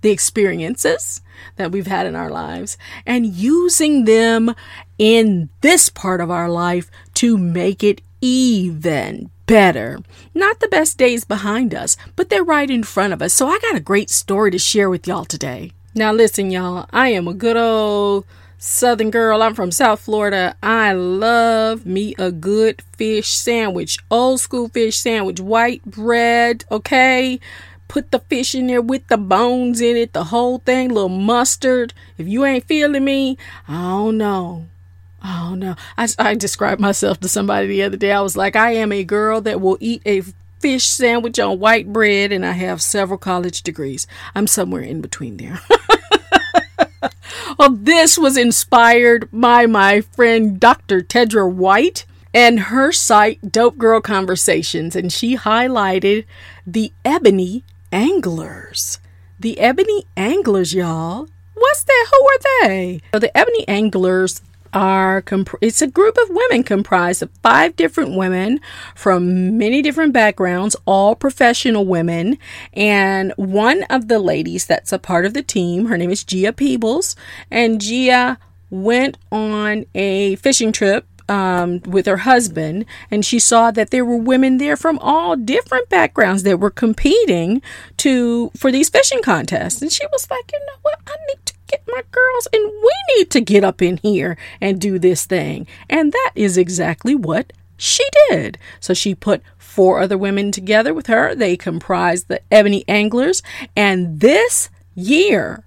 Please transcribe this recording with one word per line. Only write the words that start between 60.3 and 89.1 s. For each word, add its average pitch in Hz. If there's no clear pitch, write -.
y'all. 175
What's 539
that? 494
Who 554
are 523
they? 180
So 214
the 220
Ebony 466
Anglers 185
are, 190
comp-, 196
it's 220
a 311
group 403
of 427
women 415
comprised 190
of -
five 311
different 320
women 190
from 185
many 233
different 294
backgrounds, 202
all 196
professional 233
women. 170
And 196
one 214
of 233
the 226
ladies 170
that's -
a 190
part 175
of 208
the 277
team, 180
her 220
name 175
is 202
Gia 190
Peebles, 262
and 226
Gia 247
went 240
on 214
a 196
fishing 240
trip, 202
um, 180
with 185
her 196
husband, 190
and 214
she 240
saw 233
that 220
there 254
were 240
women 262
there 285
from 320
all 330
different 415
backgrounds 196
that 190
were 196
competing 233
to, 240
for 269
these 269
fishing 523